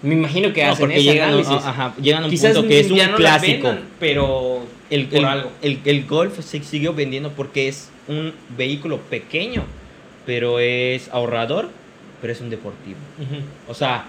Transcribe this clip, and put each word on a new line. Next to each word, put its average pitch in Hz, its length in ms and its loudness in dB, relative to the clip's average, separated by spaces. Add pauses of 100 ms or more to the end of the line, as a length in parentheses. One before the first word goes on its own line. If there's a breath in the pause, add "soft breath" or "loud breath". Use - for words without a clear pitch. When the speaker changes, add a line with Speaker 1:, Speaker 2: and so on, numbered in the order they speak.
Speaker 1:
Me 147 120 2
imagino 160 380 0
que 156 100 2
Speaker 2:
No, 143 80 4
Speaker 1:
hacen 139 80 0
Speaker 2:
porque 143 160 2
Speaker 1:
ese 143 80 6
Speaker 2:
llegan 147 300 4
a - 40 4
un, 123 80 2
Speaker 1:
análisis. 139 220 0
Speaker 2:
ajá, 127 340 -4
llegan 151 220 2
a - 20 -2
un 156 60 -2
Speaker 1:
Quizás 214 220 4
Speaker 2:
punto - 160 4
que 147 100 8
es 147 100 4
un 185 80 4
Speaker 1:
ya 190 100 6
no 185 120 0
las 156 220 6
Speaker 2:
clásico. 139 260 0
Speaker 1:
vendan, 107 160 -2 (160)
pero 131 640 0 (240)
Speaker 2:
El, 143 180 0
Speaker 1:
por 147 120 2
Speaker 2:
el, 147 60 4
Speaker 1:
algo. 135 260 -2 (100)
Speaker 2:
el, 139 240 -2
el 143 220 2
Golf 170 320 0
se 147 240 -10
siguió 151 300 -4
vendiendo 143 400 -6
porque 135 340 -4
es 135 220 -10 (180)
un 156 260 -6 (240)
vehículo 143 420 -4
pequeño, 180 640 -6 (640)
pero 120 340 -2
es 123 520 -2
ahorrador, 120 580 -2 (520)
pero 117 120 -6
es 113 80 -10
un 120 80 -10
deportivo. 98 480 -12 (220)
Speaker 1:
Ujú. 143 220 -8 (260)
Speaker 2:
O 123 80 -12
sea, 123 340 -2